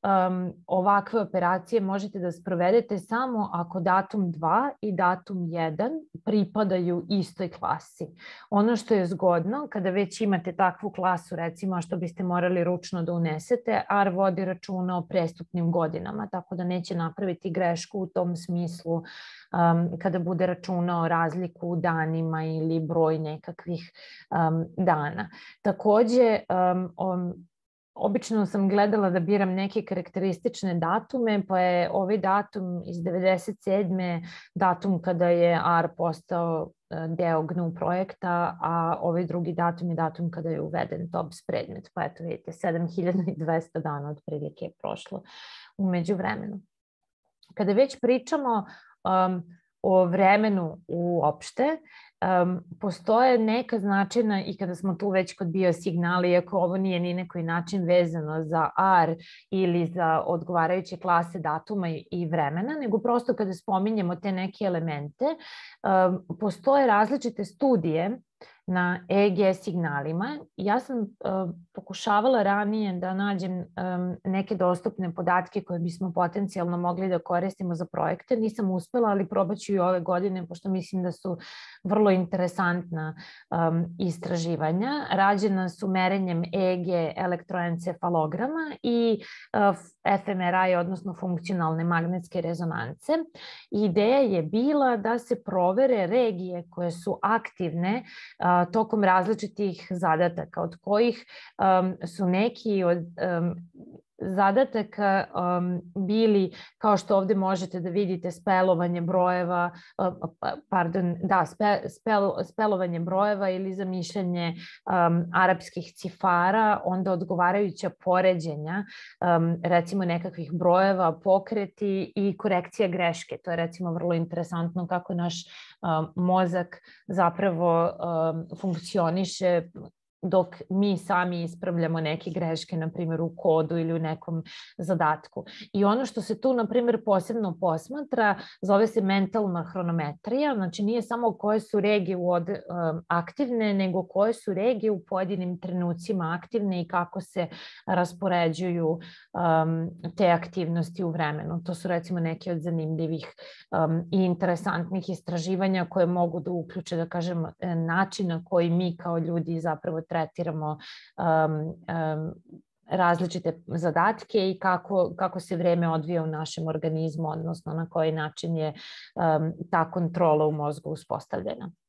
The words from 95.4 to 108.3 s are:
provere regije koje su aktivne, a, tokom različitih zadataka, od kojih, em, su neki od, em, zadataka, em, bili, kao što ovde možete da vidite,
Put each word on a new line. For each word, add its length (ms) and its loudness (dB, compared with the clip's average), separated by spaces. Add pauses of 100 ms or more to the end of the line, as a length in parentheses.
provere 640 2
regije 640 0
koje 220 -4
su 300 -6
aktivne, 840 0 (360)
a, 200 6 (140)
tokom 300 2
različitih 840 2
zadataka, 720 0
od 200 -4
kojih, 440 2 (360)
em, 340 4 (120)
su 180 -4
neki 580 2
od, 140 4
em, 580 -2 (640)
zadataka, 1080 2
em, 540 0 (140)
bili, 560 2 (260)
kao 200 4
što 200 2
ovde 180 2
možete 440 -2
da 100 -4
vidite, 420 -2